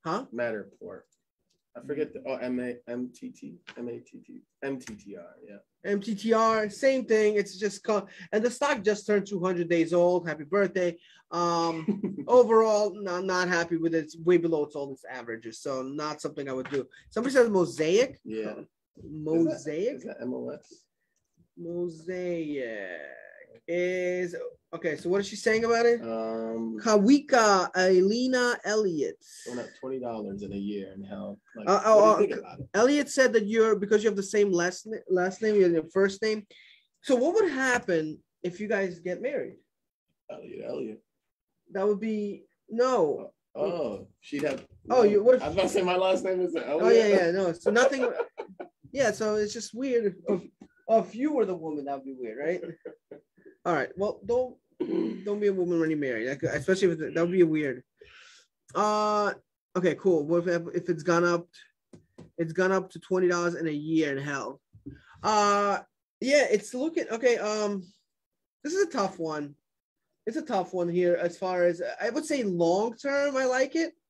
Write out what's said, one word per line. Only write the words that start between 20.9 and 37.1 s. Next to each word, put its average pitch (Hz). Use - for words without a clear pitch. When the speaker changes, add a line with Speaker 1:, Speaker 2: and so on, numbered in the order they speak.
Speaker 1:
Mosaic 160
is, 180
okay, 165
so 170
what 196
is 196
she 214
saying 220
about 233
it? 240
Speaker 2:
Um, 226
Speaker 1:
Kawika 214
Elena 233
Elliott. 180
Speaker 2:
Went 123
up 110
twenty 131
dollars 104
in 98
a 101
year 98
and 98
how, 101
like, 107
Speaker 1:
Uh, 196
Speaker 2:
what -
do 220
you 220
Speaker 1:
oh, 208
Speaker 2:
think 202
Speaker 1:
uh, -
Speaker 2:
about -
it? -
Speaker 1:
Elliot 277
said 254
that 220
you're, 220
because 208
you 226
have 196
the 196
same 202
last 170
na-, 220
last 185
name, 214
you 196
have 175
your 160
first 196
name. 214
So 262